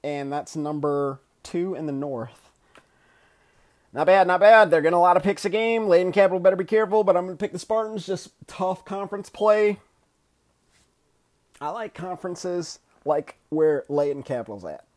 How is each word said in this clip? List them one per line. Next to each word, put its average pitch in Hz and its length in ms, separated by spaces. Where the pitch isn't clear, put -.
and 143 300
that's 147 240
number 147 640
two 180 320
in 156 100
the 147 80
North. 135 580
Not 151 140
bad, 190 200
not 180 140
bad. 214 300
They're 156 100
getting 160 160
a 175 40
lot 175 180
of 143 40
picks 196 220
a 196 60
game. 220 380
Layton 180 240
Capital 185 280
better 185 160
be 185 80
careful, 214 400
but 185 120
I'm 180 100
gonna 185 100
pick 208 160
the 185 60
Spartans. 220 480
Just 185 240
tough 185 380
conference 196 440
play. 208 500
I 147 100
like 220 240
conferences 175 840
like 151 320
where 156 380
Layton 143 340
Capital's 110 420
at. 76 200